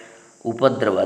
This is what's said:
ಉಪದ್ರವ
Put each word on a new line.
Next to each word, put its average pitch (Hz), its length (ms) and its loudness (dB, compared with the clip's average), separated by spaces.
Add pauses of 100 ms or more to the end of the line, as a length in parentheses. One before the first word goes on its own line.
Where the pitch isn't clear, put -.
(440)
ಉಪದ್ರವ 117 600 0